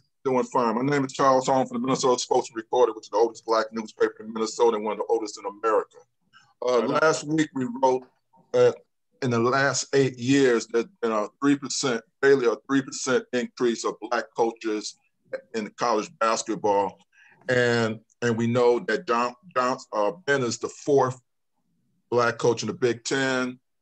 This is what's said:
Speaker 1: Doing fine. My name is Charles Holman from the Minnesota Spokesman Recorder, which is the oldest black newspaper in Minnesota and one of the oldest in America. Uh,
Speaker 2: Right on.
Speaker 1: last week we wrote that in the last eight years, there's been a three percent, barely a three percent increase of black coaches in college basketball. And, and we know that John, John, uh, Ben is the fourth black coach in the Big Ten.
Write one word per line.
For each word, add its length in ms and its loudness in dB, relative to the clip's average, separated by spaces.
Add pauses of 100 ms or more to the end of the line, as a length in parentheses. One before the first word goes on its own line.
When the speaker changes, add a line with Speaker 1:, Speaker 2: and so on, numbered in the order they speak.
(240)
Speaker 1:
Doing 200 0
fine. 320 0
My 80 -2
name 200 0
is 100 -6
Charles 340 2
Holman 180 2
from 160 -8
the 60 -4
Minnesota 320 2
Spokesman 380 -2
Recorder, 360 0
which 120 -16
is 40 -20
the 80 -2
oldest 260 0
black 280 0
newspaper 480 -4
in 120 -14
Minnesota 440 0
and 100 -4
one 60 -2
of 80 -6
the 100 -6
oldest 300 -4
in 80 -12
America. 500 -2 (640)
Uh, 180 2
Speaker 2:
Right 20 2
on. 60 -2 (120)
Speaker 1:
last 220 2
week 320 -2
we 120 -4 (140)
wrote 220 2 (480)
that 240 4 (480)
in 80 -2
the 80 0
last 560 0
eight 240 0
years, 480 2
there's 180 0 (160)
been 100 -2
a 160 -2 (140)
three 140 4
percent, 480 -4 (180)
barely 240 6
a 100 2 (120)
three 160 0
percent 500 -2
increase 500 -2
of 160 -4
black 260 -4 (120)
coaches 580 -4 (600)
in 160 -6
college 480 -2
basketball. 800 -2 (500)
And, 500 0 (220)
and 160 0
we 100 -2
know 320 4
that 260 -4
John, 300 -2 (180)
John, 240 0 (140)
uh, 200 0 (140)
Ben 180 0
is 160 -4
the 100 -6
fourth 500 0 (880)
black 280 2
coach 260 0
in 40 -6
the 60 -4
Big 300 -2
Ten. 560 -2 (220)